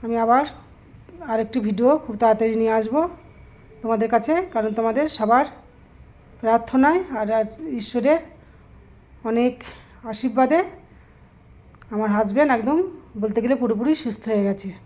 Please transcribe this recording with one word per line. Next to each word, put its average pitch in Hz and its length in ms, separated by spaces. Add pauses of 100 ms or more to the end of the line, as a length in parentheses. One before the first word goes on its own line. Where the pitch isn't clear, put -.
আমি 233 200
আবার 247 200 (880)
আরেকটি 220 260 (100)
ভিডিও 220 220 (140)
খুব 226 180
তাড়াতাড়ি 226 400
নিয়ে 220 180
আসবো 220 200 (840)
তোমাদের 226 320
কাছে, 233 200 (200)
কারণ 220 240
তোমাদের 226 280 (120)
সবার 233 280 (960)
প্রার্থনায় 254 600 (200)
আর, 214 80 (100)
আর 220 80 (340)
ঈশ্বরের 247 380 (1120)
অনেক 240 240 (580)
আশীর্বাদে 262 480 (1300)
আমার 214 220
হাজব্যান্ড 220 400
একদম 240 220 (440)
বলতে 214 220
গেলে 247 180
পুরোপুরি 233 300 (120)
সুস্থ 220 180 (100)
হয়ে 202 160
গেছে 196 200 (160)